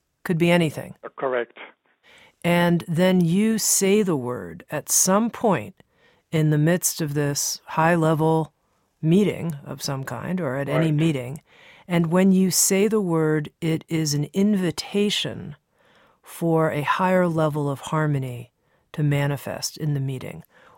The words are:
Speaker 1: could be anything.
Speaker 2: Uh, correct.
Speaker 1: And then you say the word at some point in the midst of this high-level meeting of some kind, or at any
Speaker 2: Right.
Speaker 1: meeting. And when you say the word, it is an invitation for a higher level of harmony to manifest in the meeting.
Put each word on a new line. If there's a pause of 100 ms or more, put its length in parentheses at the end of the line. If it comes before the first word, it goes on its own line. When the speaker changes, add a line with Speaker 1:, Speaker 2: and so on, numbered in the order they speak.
(240)
Speaker 1:
could
be
anything.
Speaker 2:
Uh,
correct. (840)
Speaker 1:
And
then
you
say
the
word
at
some
point (480)
in
the
midst
of
this
high-level (480)
meeting
of
some
kind,
or
at
any
Speaker 2:
Right.
Speaker 1:
meeting. (440)
And
when
you
say
the
word, (100)
it
is
an
invitation (680)
for
a
higher
level
of
harmony (400)
to
manifest
in
the
meeting. (340)